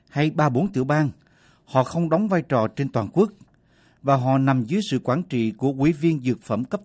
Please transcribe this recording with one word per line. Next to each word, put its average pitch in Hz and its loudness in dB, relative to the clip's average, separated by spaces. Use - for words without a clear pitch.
hay 147 0
ba 151 0
bốn 156 0
tiểu 131 -2
bang. 147 0
Họ 131 0
không 165 -2
đóng 196 2
vai 180 0
trò 110 0
trên 139 -4
toàn 107 -2
quốc 202 2
và 139 2
họ 131 2
nằm 135 2
dưới 151 -2
sự 131 0
quản 139 -2
trị 113 -2
của 135 -2
ủy 147 2
viên 160 0
dược 127 -2
phẩm 117 -4
cấp 196 -6